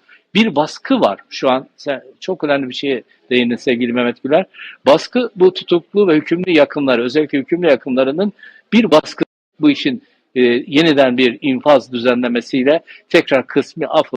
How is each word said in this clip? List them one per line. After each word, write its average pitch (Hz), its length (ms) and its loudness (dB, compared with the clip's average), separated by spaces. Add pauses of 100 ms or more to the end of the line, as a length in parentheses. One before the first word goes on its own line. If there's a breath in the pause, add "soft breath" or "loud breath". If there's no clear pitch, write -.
(340 soft breath)
Bir 208 220 0
baskı 156 440 -2
var 104 200 0 (100)
şu 139 220 -2
an. - 160 -2 (100)
Sen 135 240 -8 (180)
çok - 240 -8
önemli 139 260 -2
bir 123 40 -12
şeye 131 300 -6 (260)
değindin 120 260 0
sevgili 120 380 -2
Mehmet 120 300 -4
Güler. 156 220 0 (400 loud breath)
Baskı 185 500 0
bu 180 180 4
tutuklu 190 540 -2
ve 160 80 2
hükümlü 175 360 -2
yakınları, 139 520 2
özellikle 143 360 -2
hükümlü 170 280 -2
yakınlarının 135 640 0 (400 soft breath)
bir 214 180 2
baskı, - 340 2 (340)
bu 151 120 4
işin, 135 320 -4 (320)
e, 127 60 0 (260)
yeniden 143 500 2
bir 123 240 0
infaz 131 520 0
düzenlemesiyle 123 880 -2 (280 soft breath)
tekrar 139 380 2
kısmi 147 400 -4
af 143 300 -2